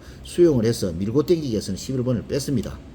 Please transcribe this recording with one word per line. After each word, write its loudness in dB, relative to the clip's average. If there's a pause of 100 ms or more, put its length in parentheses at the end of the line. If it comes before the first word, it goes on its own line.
(220)
수용을 4
해서 0
밀고 0
땡기기에서는 0
십일 -4
번을 -2
뺐습니다. -4 (160)